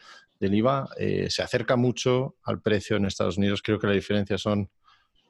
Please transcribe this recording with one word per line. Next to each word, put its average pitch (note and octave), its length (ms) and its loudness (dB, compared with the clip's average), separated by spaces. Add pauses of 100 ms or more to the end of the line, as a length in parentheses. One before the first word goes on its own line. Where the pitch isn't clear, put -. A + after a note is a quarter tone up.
(400)
del G2 140 2
iva, C3 340 2 (100)
eh, F#2+ 320 -2
se - 140 -2
acerca A#2+ 320 0
mucho B2+ 640 0
al G2+ 180 -4
precio G#2+ 360 0
en G2 100 2
Estados G2 320 -2
Unidos. G2+ 240 2
Creo G#2 160 0
que - 80 -4
la G2+ 60 2
diferencia G2 440 0
son G#2 320 0 (600)